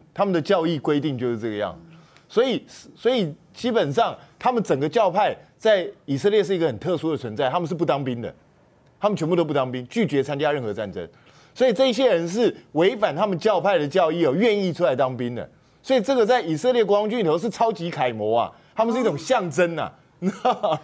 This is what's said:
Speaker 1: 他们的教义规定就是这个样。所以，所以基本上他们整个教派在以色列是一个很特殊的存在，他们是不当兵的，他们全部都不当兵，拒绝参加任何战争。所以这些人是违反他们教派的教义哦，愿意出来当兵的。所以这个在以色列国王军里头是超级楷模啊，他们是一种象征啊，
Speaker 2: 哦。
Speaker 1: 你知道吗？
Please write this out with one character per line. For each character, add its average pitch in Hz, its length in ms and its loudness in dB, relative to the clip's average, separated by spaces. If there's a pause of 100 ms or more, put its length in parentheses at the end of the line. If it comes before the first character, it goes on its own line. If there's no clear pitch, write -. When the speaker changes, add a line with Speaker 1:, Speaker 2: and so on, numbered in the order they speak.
(140)
Speaker 1:
他 190 100 -2
们 196 100 2
的 165 80 2
教 175 240 2
义 160 140 -2
规 147 180 0
定 143 200 -2
就 123 120 -2
是 120 80 -2
这 110 120 -6
个 107 80 -4
样。 92 200 -4 (520)
所 214 120 2
以， 247 220 -2 (320)
所 240 180 0
以 185 200 0 (200)
基 - 160 -4
本 202 220 0
上 180 260 0 (220)
他 - 100 0
们 240 140 0
整 151 160 0
个 143 80 0
教 196 240 2
派 180 240 0 (220)
在 202 280 2 (200)
以 139 120 -2
色 160 120 0
列 208 120 4
是 190 140 -2
一 175 40 -2
个 165 80 2
很 113 120 -4
特 180 160 -2
殊 160 160 -2
的 147 60 -2
存 110 180 -10
在， 135 140 0
他 160 100 0
们 170 80 -2
是 156 80 -4
不 165 100 -2
当 147 160 0
兵 127 200 -6
的， 98 120 -10 (640)
他 208 120 -2
们 202 80 0
全 160 100 -2
部 175 80 2
都 170 80 4
不 151 100 -2
当 135 160 0
兵， 127 180 -8
拒 226 200 0
绝 139 160 2
参 139 160 -6
加 147 140 0
任 139 100 -4
何 107 100 -4
战 104 160 -6
争。 90 160 -8 (520)
所 254 100 4
以 240 60 4
这 262 180 2
些 240 140 0
人 170 240 2
是 202 260 0 (180)
违 180 220 2
反 196 200 -2
他 185 100 0
们 196 140 -2
教 202 200 2
派 185 200 2
的 147 80 0
教 170 240 2
义 170 120 0
哦， 143 80 4
愿 208 240 2
意 190 160 -2
出 165 120 -4
来 151 120 2
当 127 220 0
兵 120 160 -4
的。 101 160 -10 (320)
所 269 140 0
以 254 40 4
这 262 140 0
个 247 100 4
在 240 160 4
以 160 160 -2
色 240 160 2
列 240 140 2
国 202 140 2
王 214 100 -2
军 233 80 -2
里 226 60 0
头 160 120 2
是 175 140 -2
超 226 240 0
级 170 160 -8
楷 131 240 -2
模 110 280 0
啊， 95 100 -4 (240)
他 220 100 0
们 233 80 0
是 247 80 -2
一 - 20 0
种 180 140 0
象 196 320 0
征 170 260 0
啊， 143 100 -4
Speaker 2:
哦。 87 60 -10 (280)
Speaker 1:
你 180 100 -2
知 202 140 -4
道 247 180 2
吗？ 185 220 -2